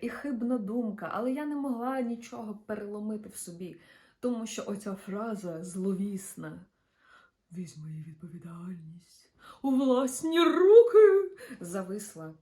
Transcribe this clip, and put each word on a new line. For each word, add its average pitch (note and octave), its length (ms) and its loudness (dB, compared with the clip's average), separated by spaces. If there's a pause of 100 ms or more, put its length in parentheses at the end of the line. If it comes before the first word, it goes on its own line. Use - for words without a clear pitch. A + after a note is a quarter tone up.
і A#3+ 80 -4
хибна A#3+ 500 -4
думка, G#3 540 -6
але A#3+ 200 -2
я D4 140 -4
не D4 100 -4
могла C4 440 -2
нічого A#3 540 -8
переломити G#3 760 -8
в - 80 -18
собі, F3 440 -14 (400)
тому A3+ 260 -4
що - 200 -8
оця G3+ 280 -8
фраза F#3 680 -8
зловісна F#3 1000 -6 (840)
"Візьми D#3 560 -14
відповідальність E3+ 1200 -18 (320)
у C#4 80 0
власні C4+ 680 2
руки" G4 920 8 (300)
зависла F3+ 800 -10